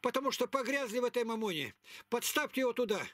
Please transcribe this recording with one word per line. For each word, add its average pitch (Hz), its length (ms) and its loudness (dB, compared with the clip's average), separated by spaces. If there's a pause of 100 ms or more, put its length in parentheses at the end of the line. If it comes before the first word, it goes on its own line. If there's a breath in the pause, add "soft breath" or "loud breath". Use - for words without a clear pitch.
Потому 262 280 2
что 247 180 0
погрязли 254 520 0
в 240 60 2
этой 240 180 0
мамоне. 208 500 -2 (360 loud breath)
Подставьте 262 520 0
его 240 120 2
туда. 214 280 2 (120)